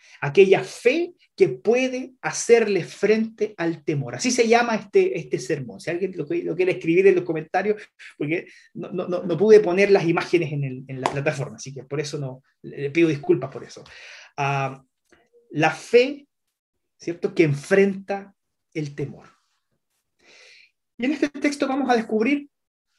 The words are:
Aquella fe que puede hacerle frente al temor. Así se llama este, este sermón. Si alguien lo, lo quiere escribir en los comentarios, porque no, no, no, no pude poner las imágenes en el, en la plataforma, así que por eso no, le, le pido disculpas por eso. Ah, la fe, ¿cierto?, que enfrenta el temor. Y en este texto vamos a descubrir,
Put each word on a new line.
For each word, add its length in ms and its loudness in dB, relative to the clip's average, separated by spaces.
Aquella 420 4
fe 520 -2
que 140 4
puede 720 -2
hacerle 600 2
frente 760 -2
al 260 -4
temor. 300 -4
Así 160 -4
se 180 2
llama 280 2
este, 420 0
este 220 -6
sermón. 400 -8
Si 100 -10
alguien 260 -6
lo, 140 -8
lo 260 -4
quiere 180 0
escribir 340 4
en 80 8
los 80 0
comentarios, 580 -4
porque 300 -6
no, 160 -12
no, 160 -8
no, 160 -6
no 140 -4
pude 220 8
poner 300 2
las 160 4
imágenes 460 0
en 120 -4
el, 240 -8
en 140 -10
la 80 0
plataforma, 460 -6
así 180 -16
que 100 -16
por 160 -10
eso 200 -8
no, 240 -10
le, 160 -16
le 140 -6
pido 180 4
disculpas 400 -2
por 140 -14
eso. 200 -20
Ah, 460 -4
la 220 0
fe, 560 2
¿cierto?, 340 -8
que 120 4
enfrenta 920 0
el 180 -8
temor. 340 -12
Y 60 -4
en 80 0
este 160 -2
texto 380 -4
vamos 220 -2
a 60 4
descubrir, 540 -2